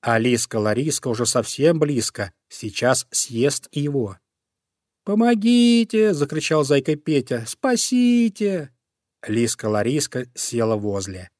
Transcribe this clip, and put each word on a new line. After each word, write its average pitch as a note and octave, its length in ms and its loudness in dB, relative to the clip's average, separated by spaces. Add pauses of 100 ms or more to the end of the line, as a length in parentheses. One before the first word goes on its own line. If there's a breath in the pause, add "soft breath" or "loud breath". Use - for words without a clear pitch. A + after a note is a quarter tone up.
А A#2 180 0
лиска A2+ 400 0
Лариска A#2 500 -2
уже A#2 160 -2
совсем C#3 540 0
близко, A#2 520 -2 (180)
сейчас A#2+ 600 -2
съест - 640 -2
его. C#3 400 -4 (880)
Помогите! A3+ 1080 4
закричал D3+ 500 0
зайка C#3+ 320 2
Петя. C#3 520 -2
Спасите! A#3 1200 0 (600)
Лиска A#2 400 -2
Лариска A#2+ 560 -2 (100)
села A2+ 420 -2
возле. G2 520 -6 (100)